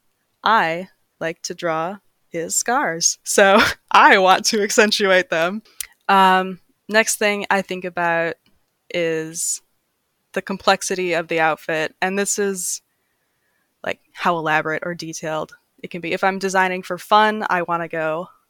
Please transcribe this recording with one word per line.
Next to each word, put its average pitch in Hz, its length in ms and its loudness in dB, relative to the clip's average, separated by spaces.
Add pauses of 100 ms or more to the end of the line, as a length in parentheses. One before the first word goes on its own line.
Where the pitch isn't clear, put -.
(440)
I 185 440 0 (320)
like 165 240 -8
to 190 100 -10
draw 170 440 -4 (320)
his 175 260 -6
scars. 226 680 -2
So 202 360 4 (160)
<laughs> - 160 -16
I 247 260 8
want 190 280 4
to 208 180 0
accentuate 202 680 2
them. 180 320 -2 (460)
Um, 190 540 4 (260)
next 220 300 0
thing 208 320 -2
I 196 120 2
think 185 240 -8
about 170 500 -2 (540)
is 165 720 -4 (720)
the 190 80 -4
complexity 185 720 -2
of 170 140 -2
the 165 120 -2
outfit. 156 600 -2
And 185 160 -2
this 202 220 -2
is, 196 420 -6 (1000)
like, - 160 -6 (140)
how 175 240 -2
elaborate 156 480 -2
or 175 80 -6
detailed 160 640 -8 (260)
it - 80 -14
can 175 120 -12
be. 170 120 -6
If - 100 -2
I'm 190 160 0
designing 185 440 -2
for 180 140 -8
fun, 214 520 2
I 180 140 0
wanna 170 240 -4
go 160 420 -4 (200)